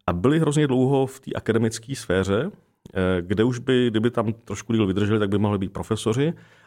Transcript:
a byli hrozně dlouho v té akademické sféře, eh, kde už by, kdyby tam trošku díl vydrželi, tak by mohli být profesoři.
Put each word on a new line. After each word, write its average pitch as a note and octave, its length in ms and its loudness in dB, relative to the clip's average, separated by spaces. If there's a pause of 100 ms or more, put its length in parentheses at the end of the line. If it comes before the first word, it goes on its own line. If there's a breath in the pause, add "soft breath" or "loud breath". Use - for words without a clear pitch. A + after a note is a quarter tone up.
a F2 60 0
byli A#2+ 260 2
hrozně D3+ 280 2
dlouho C3 400 2
v - 140 -16
té - 120 -14
akademické A2+ 640 -2
sféře, G2 540 0 (440)
eh, F#2 280 0
kde G2 220 0
už B2 140 0
by, B2 320 2
kdyby A2 200 0
tam A2+ 220 -2
trošku - 400 -8
díl A2 140 2
vydrželi, G2+ 320 2
tak G#2 100 0
by G2 100 0
mohli G#2 200 0
být F#2+ 140 -6
profesoři. A2 600 -2 (340 loud breath)